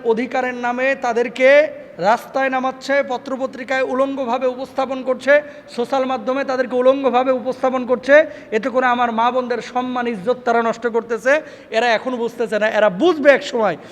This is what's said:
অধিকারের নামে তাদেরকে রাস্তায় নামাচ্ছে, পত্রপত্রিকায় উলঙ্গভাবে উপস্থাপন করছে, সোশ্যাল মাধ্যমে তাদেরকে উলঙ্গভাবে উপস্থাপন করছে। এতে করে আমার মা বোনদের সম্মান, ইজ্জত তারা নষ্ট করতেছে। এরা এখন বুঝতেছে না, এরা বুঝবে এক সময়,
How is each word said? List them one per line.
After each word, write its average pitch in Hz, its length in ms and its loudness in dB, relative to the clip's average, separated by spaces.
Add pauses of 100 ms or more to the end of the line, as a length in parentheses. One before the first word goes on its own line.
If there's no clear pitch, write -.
অধিকারের 254 480 0
নামে 247 420 -2
তাদেরকে 262 840 2 (160)
রাস্তায় 233 520 0
নামাচ্ছে, 262 580 -2
পত্রপত্রিকায় 254 720 -4
উলঙ্গভাবে 262 680 0
উপস্থাপন 262 560 -4
করছে, 262 380 2 (280)
সোশ্যাল 262 360 -2
মাধ্যমে 262 380 -2
তাদেরকে 254 320 -2
উলঙ্গভাবে 254 560 2
উপস্থাপন 254 540 -2
করছে। 269 400 4 (260)
এতে 220 180 -2
করে 254 160 0
আমার 240 260 2
মা 226 200 2
বোনদের 247 300 -2
সম্মান, 247 460 -4
ইজ্জত 240 380 -2
তারা 233 160 2
নষ্ট 226 260 -2
করতেছে। 233 540 0 (280)
এরা 226 180 0
এখন 240 280 0
বুঝতেছে 226 440 -4
না, 214 100 2
এরা 214 200 2
বুঝবে 294 420 2
এক 269 120 4
সময়, 208 340 -2 (140)